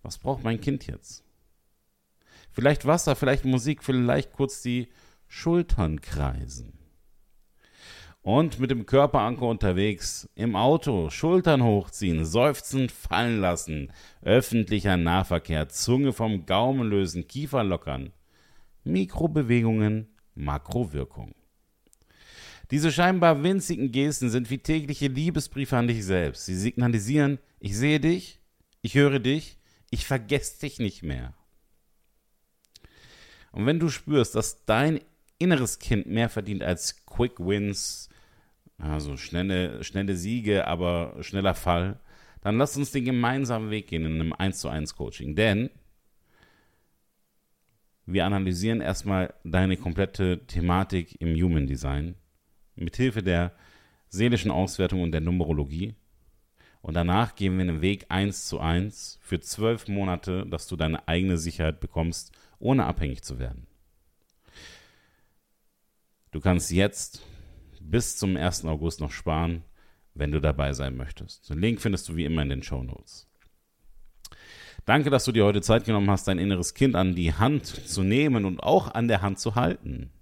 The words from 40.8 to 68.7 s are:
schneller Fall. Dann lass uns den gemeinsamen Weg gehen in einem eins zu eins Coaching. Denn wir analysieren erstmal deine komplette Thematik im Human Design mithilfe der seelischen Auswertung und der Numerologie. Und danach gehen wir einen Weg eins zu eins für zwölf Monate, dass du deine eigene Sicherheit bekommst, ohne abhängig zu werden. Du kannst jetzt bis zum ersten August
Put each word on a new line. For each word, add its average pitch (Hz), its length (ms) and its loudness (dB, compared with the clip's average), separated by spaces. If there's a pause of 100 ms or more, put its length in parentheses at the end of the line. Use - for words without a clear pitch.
schneller 98 340 0
Fall. 90 460 0 (420)
Dann 107 160 0
lass 143 180 2
uns 143 160 -4
den 131 120 -2
gemeinsamen 120 680 -2
Weg 107 180 -6
gehen 80 160 -2
in 80 160 -2
einem 80 120 -2
eins 95 260 -2
zu - 100 -6
eins 76 260 -6
Coaching. 73 400 -8
Denn 107 360 2 (2250)
wir 90 200 0
analysieren 98 560 0
erstmal 92 540 -2 (100)
deine 92 320 2
komplette 90 680 -2
Thematik 87 760 0
im 82 140 0
Human 82 320 2
Design 69 480 -4 (640)
mithilfe 110 460 -2
der 87 300 2 (560)
seelischen 104 420 2
Auswertung 92 520 0
und 82 100 0
der 80 80 0
Numerologie. 80 760 -2 (880)
Und 80 120 -8
danach 90 400 2
gehen 92 220 0
wir 92 60 0
einen 82 180 -2
Weg 98 300 -2
eins 98 360 -2
zu - 140 -6
eins 87 600 -2
für - 200 -4
zwölf 113 480 -2
Monate, 95 580 -2
dass 85 220 -8
du 90 80 -6
deine 80 320 -2
eigene 90 280 2
Sicherheit 80 440 -4
bekommst, - 520 -4 (260)
ohne 123 260 2
abhängig 64 380 -2
zu 64 160 -10
werden. 60 280 -8 (2750)
Du 78 100 -6
kannst 87 300 2
jetzt - 520 0 (580)
bis 85 360 -2
zum 95 200 0
ersten 82 320 -2
August 78 320 -4